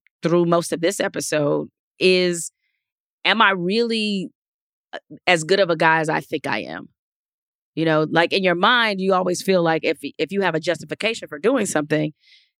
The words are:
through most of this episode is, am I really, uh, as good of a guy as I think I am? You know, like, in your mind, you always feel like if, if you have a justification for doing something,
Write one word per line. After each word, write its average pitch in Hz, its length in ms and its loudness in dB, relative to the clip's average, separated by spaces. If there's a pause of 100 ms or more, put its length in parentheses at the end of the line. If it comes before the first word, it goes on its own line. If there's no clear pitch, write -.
(220)
through 170 240 2
most 170 260 0
of 165 80 -4
this 180 200 0
episode 151 680 -2 (320)
is, 180 500 2 (720)
am 202 160 2
I 208 120 6
really, 208 760 0 (640)
uh, - 60 -12 (300)
as 170 160 4
good 190 160 2
of 175 100 2
a 165 60 0
guy 160 240 4
as 156 80 -2
I 156 120 -2
think 151 260 -8
I 107 160 -4
am? 78 260 -14 (880)
You 160 120 -2
know, 156 240 2
like, 160 240 0
in 190 100 0
your 175 100 2
mind, 214 460 0
you 190 140 0
always 180 260 -2
feel 185 220 2
like 160 200 0
if, 160 140 -2 (220)
if 160 120 -2
you 196 120 -2
have 175 120 0
a 160 60 -2
justification 170 640 -6
for 151 120 -12
doing 226 260 0
something, 151 480 -2 (480)